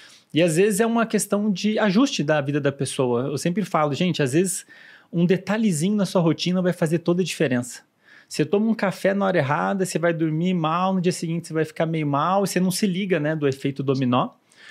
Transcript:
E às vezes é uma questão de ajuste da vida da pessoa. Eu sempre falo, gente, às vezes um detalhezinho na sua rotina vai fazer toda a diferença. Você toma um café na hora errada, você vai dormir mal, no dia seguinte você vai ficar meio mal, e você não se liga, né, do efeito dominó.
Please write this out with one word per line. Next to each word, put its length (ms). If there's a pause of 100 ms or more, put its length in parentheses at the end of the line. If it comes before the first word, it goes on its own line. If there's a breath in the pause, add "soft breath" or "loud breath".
(320 loud breath)
E 100
às 140
vezes 240
é 60
uma 220
questão 440
de 280
ajuste 440
da 180
vida 200
da 100
pessoa. 520
Eu 160
sempre 260
falo, 300
gente, 260
às 120
vezes 320 (460 loud breath)
um 140
detalhezinho 720
na 100
sua 160
rotina 400
vai 120
fazer 260
toda 240
a 20
diferença. 580 (440 soft breath)
Você 160
toma 220
um 80
café 400
na 100
hora 140
errada, 480
você 140
vai 120
dormir 440
mal, 400
no 40
dia 120
seguinte 360
você 60
vai 100
ficar 220
meio 220
mal, 360
e 40
você 120
não 120
se 160
liga, 320
né, 160
do 120
efeito 360
dominó. 480 (400 loud breath)